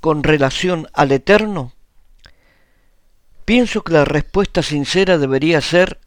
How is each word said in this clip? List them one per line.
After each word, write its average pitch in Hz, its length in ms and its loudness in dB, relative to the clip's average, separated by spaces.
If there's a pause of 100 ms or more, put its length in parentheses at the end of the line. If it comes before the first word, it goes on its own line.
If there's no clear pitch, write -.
con 151 220 -2
relación 151 680 0
al 139 200 0
eterno? 190 600 0 (1700)
Pienso 226 380 0
que 165 100 -6
la 151 120 4
respuesta 160 580 -2
sincera 170 560 0
debería 143 420 0
ser 180 460 0